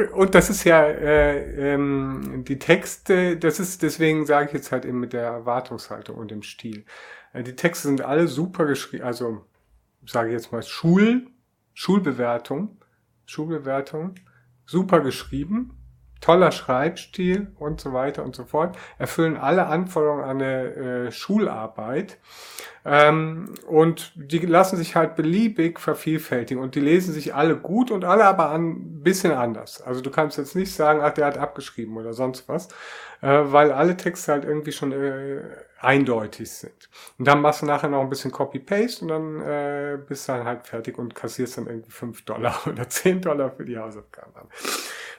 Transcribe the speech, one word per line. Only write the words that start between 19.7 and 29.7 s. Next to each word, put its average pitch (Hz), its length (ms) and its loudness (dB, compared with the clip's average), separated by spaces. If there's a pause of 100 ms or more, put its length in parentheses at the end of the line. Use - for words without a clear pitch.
an 135 200 -4
eine, 131 320 -4
äh, 123 360 -6
Schularbeit. 127 1080 -4 (640)
Ähm, 156 720 4 (140)
und 160 480 4
die 151 220 -4
lassen 185 380 6
sich 165 200 -4
halt 160 180 2
beliebig 170 640 2
vervielfältigen 143 840 -2
und 131 120 -8
die 147 60 0
lesen 170 320 4
sich 151 220 -6
alle 151 220 4
gut 233 360 0
und 185 120 -2
alle 196 200 6
aber 175 260 6
ein 160 520 -4
bisschen 185 300 4
anders. 117 480 -4